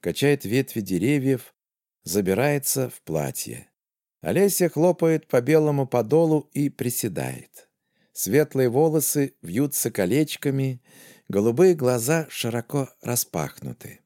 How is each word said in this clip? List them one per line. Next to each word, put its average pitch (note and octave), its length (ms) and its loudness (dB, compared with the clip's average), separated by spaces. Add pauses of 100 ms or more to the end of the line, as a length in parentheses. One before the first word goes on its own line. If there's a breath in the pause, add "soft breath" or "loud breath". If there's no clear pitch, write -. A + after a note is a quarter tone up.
качает C#3 420 0
ветви A2+ 380 -2
деревьев, C3 720 -2 (480)
забирается A#2+ 840 -2
в - 140 -18
платье. C2 680 -6 (500)
Олеся F3 480 0
хлопает E3 640 2
по C3 100 2
белому C#3+ 480 2
подолу D3+ 640 2
и C#3+ 180 -2
приседает. D#2 1000 -6 (420)
Светлые C3+ 560 0
волосы D3 760 0
вьются A#2+ 480 -2
колечками — C3+ 880 -2 (480 loud breath)
Голубые A#2+ 460 4
глаза B2+ 540 0
широко A#2+ 600 -6 (120)
распахнуты. - 1040 -8